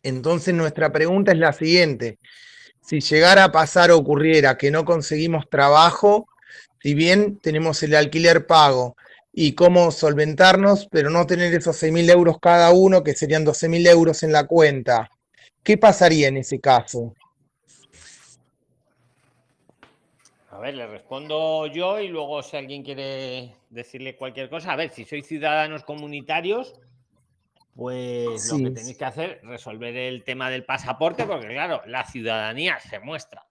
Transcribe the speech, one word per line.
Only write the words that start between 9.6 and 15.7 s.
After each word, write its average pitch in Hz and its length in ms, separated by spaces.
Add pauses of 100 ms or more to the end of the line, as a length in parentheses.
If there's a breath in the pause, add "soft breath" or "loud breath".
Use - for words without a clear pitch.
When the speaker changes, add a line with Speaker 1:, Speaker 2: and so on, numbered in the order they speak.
Speaker 1:
solventarnos, 185 1000
pero 151 220
no 170 160
tener 175 260
esos 165 240
seis 160 160
mil 170 160
euros 175 320
cada 170 300
uno, 185 320
que 147 100
serían 156 320
doce 160 240
mil 170 160
euros 165 380
en 160 100
la 147 140
cuenta, 131 640 (500 soft breath)
¿qué 208 160